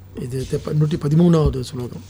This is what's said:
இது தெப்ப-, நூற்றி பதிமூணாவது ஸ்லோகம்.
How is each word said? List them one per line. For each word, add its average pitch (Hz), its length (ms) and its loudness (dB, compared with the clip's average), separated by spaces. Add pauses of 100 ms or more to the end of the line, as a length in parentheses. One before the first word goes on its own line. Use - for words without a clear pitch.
(200)
இது 127 300 -6
தெப்ப-, 147 240 -4
நூற்றி 151 220 2
பதிமூணாவது 151 640 4
ஸ்லோகம். 123 500 -10